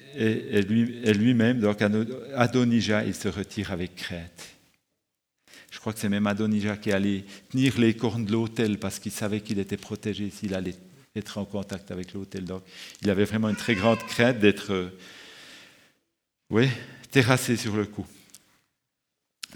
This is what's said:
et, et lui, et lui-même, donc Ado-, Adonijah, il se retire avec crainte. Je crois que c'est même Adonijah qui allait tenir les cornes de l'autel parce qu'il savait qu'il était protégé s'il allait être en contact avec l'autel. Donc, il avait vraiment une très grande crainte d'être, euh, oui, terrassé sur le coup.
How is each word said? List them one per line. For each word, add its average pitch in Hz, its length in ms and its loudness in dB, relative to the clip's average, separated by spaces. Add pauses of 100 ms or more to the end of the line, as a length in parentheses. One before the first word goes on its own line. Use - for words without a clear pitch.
(140)
et, 110 440 0
et 101 40 4
lui, 117 400 0
et 110 100 4
lui-même, 117 480 4
donc 104 220 2
Ado-, 107 240 2 (280)
Adonijah, 117 720 2
il 101 100 -2
se - 140 -4
retire 98 440 -6
avec 87 240 -6
crainte. - 520 -12 (1200)
Je - 80 -18
crois 110 140 -4
que 107 60 -10
c'est 107 100 -2
même 101 180 2
Adonijah 104 500 0
qui 104 160 -2
allait 98 320 2 (260)
tenir 131 280 2
les 113 160 6
cornes 113 300 -2
de 101 80 -2
l'autel 113 460 0
parce 98 220 -6
qu'il 104 100 -10
savait 104 300 -4
qu'il 107 180 -4
était 98 180 -4
protégé 101 540 -6
s'il 95 240 -6
allait 90 220 -4 (400)
être - 220 -8
en 101 60 -4
contact 98 460 -8
avec 92 220 -10
l'autel. 95 320 -10
Donc, 92 180 -8 (380)
il 101 100 2
avait 98 140 4
vraiment 110 240 0
une 101 80 0
très - 180 0
grande 110 240 4
crainte 120 400 0
d'être, 104 340 4
euh, 90 180 -2 (1600)
oui, 117 180 4 (420)
terrassé 123 460 4
sur 104 180 -4
le 104 120 0
coup. 98 200 -10 (1500)